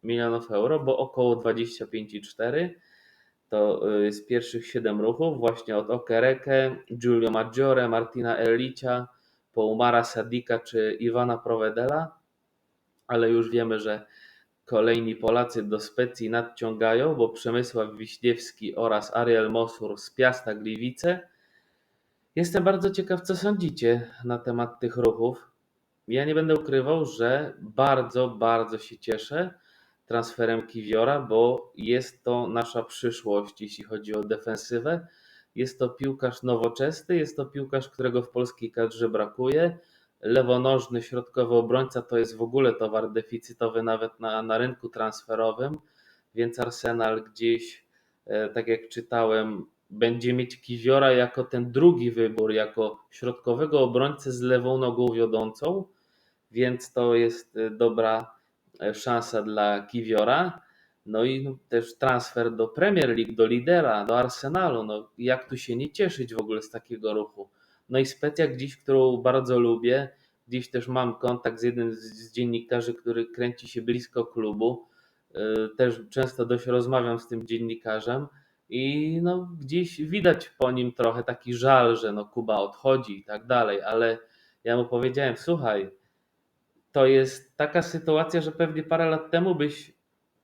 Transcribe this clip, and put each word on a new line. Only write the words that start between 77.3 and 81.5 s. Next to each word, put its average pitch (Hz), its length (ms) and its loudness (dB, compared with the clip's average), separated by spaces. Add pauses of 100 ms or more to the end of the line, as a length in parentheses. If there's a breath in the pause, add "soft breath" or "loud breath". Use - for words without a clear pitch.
dziennikarzem 113 800 -4 (420 soft breath)
i, 147 540 -2
no, 180 260 -2 (120)
gdzieś 160 420 -4
widać 175 460 2
po 127 220 0
nim 123 220 -2
trochę 120 320 0
taki 120 300 -8